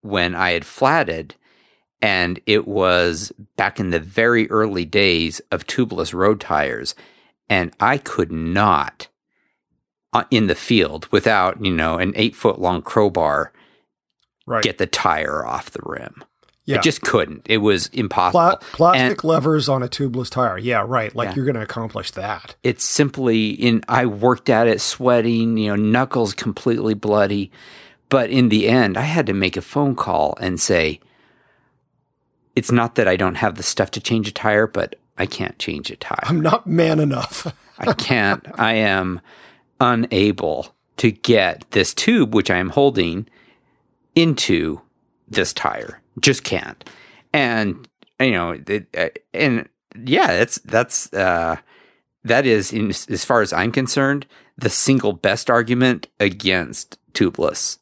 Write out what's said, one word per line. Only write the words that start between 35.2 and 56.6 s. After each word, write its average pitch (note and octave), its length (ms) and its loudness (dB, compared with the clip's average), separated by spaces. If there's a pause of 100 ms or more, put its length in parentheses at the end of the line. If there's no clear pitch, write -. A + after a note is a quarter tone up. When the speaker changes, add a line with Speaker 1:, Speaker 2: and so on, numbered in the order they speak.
Speaker 1:
can't - 340 -10
change D2+ 320 -8
a - 40 -16
tire." - 280 -6
Speaker 2:
I'm E3 180 0
not F3+ 260 0
man D#3+ 320 2
enough. C#3 540 -4 (140)
<laughs> - 120 -20
Speaker 1:
I - 140 0
can't. G2+ 520 0 (140)
I A2+ 140 2
am F#2+ 480 0 (580)
unable G#2 960 0 (220)
to A2+ 140 4
get G2 600 2
this - 220 0
tube, E3+ 400 2
which G#2 160 2
I F2+ 80 4
am F#2 120 -2
holding, G#2+ 580 0 (880)
into F2+ 680 2 (460)
this - 260 -2
tire. - 480 -6 (180)
Just - 240 2
can't. - 400 -6 (500)
And, A2+ 540 0 (320)
you C3 120 4
know, F2 340 -2
it, G2+ 220 -4 (100)
uh, E2 120 0 (240)
and B2 360 0 (260)
yeah, B2+ 320 0
that's, F#2+ 280 0 (100)
that's, - 480 -2
uh, E2+ 440 0 (680)
that B2+ 240 2
is, G#2+ 260 2
in, G#2+ 160 -2
as - 340 -6
far A#2+ 180 2
as F#2+ 120 -2
I'm F#2+ 180 0
concerned, C3+ 540 0 (320)
the A#2+ 140 -2
single C3 420 2
best G2+ 380 0
argument B2 560 2 (120)
against F#2 760 -2 (160)